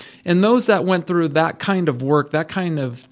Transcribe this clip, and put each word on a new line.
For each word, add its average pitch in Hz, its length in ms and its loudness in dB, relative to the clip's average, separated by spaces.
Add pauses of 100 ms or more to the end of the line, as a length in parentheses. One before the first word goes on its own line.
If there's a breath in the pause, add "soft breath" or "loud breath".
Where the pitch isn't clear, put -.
(260 loud breath)
And 180 180 2
those 240 240 2
that 202 180 2
went 185 220 0
through 170 220 0
that 156 300 0
kind 185 300 0
of 127 120 -4
work, 147 300 0
that 160 180 -2
kind 170 300 -4
of 127 320 -8